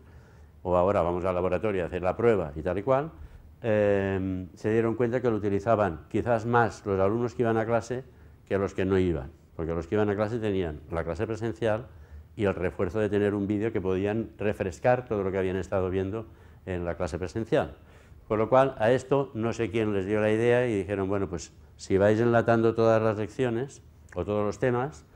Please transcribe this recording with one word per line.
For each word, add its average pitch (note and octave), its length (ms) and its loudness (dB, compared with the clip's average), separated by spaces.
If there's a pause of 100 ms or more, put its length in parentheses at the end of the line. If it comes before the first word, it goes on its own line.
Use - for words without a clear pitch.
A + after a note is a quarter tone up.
(640)
o F2+ 120 0
ahora F#2 260 4
vamos E2+ 220 0
al F#2 100 0
laboratorio F2+ 500 0
a E2 40 -4
hacer F2 140 -6
la F2+ 160 0
prueba G#2 380 2
y D#2 60 -8
tal F2+ 160 -2
y G2+ 60 -6
cual, C3+ 280 0 (500)
em, G2 920 0
se G#2+ 160 -2
dieron A2+ 240 2
cuenta A#2+ 260 0
que A#2+ 80 0
lo A2 80 0
utilizaban G2 720 0
quizás A2 360 0
más A#2 400 0
los G2 140 0
alumnos A2+ 340 0
que B2 100 -2
iban A2+ 140 2
a A2 80 0
clase A#2 380 -2 (440)
que G2+ 100 -2
los G2 160 -2
que F#2+ 120 -2
no F#2+ 120 2
iban, D#2+ 340 0 (240)
porque E2 180 -4
los E2 140 -4
que A2 80 -4
iban G#2 140 2
a G2+ 60 0
clase G#2+ 240 -2
tenían F#2+ 420 -4 (100)
la E2+ 120 -4
clase E2 220 -4
presencial A2 640 -4 (480)
y A2 100 -2
el F#2+ 80 2
refuerzo F2 460 -2
de G#2+ 100 0
tener G2+ 240 2
un G2+ 140 -2
vídeo G#2 240 -2
que G#2+ 100 -4
podían G2 560 -2
refrescar G#2+ 680 0
todo G#2 180 -2
lo F#2+ 80 -2
que F#2+ 60 -2
habían F#2 180 0
estado F#2 340 -2
viendo F#2+ 380 -4 (380)
en F2+ 180 -4
la E2+ 120 -4
clase F2 220 -6
presencial. G2 580 -2 (520)
Con G#2+ 120 0
lo A2 100 2
cual, C3+ 300 4
a A2 120 4
esto C#3 420 0
no A2+ 200 -2
sé A2+ 160 -4
quién G#2+ 240 0
les F#2+ 120 0
dio G#2+ 140 0
la G#2+ 120 2
idea A#2+ 360 2
y A2+ 80 0
dijeron, G2 320 -2
"Bueno, G2 220 -2
pues E2+ 240 -10 (240)
si - 200 0
vais G#2+ 220 6
enlatando A#2 540 4
todas A2+ 280 4
las A2 160 0
lecciones A#2+ 680 -4 (320)
o F2+ 100 -4
todos G#2 200 0
los G2+ 140 -4
temas, B2+ 460 -2 (100)